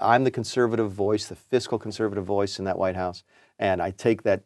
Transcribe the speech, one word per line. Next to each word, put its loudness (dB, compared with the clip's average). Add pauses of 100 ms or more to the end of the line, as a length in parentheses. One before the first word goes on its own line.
I'm 4
the 2
conservative 0
voice, 0
the -14
fiscal -2
conservative -4
voice -2
in -6
that -2
White 0
House, -6 (360)
and 2
I -2
take 0
that, 2